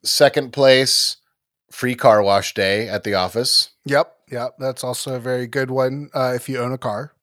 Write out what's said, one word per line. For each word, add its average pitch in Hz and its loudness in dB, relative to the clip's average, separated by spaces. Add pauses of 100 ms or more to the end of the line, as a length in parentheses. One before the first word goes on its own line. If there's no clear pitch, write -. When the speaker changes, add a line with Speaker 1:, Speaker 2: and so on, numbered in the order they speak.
Speaker 1:
Second 139 2
place, 131 4 (560)
free 123 -4
car 110 6
wash 98 2
day 104 0
at 104 -6
the 104 -2
office. 95 0 (160)
Speaker 2:
Yep, 139 0 (160)
yep. 123 -8
That's 131 -6
also 127 -6
a 123 -8
very 123 -4
good 131 -4
one, 135 -2
uh, 127 -2
if 123 -8
you 131 -6
own 123 -4
a 127 -8
car. 123 -8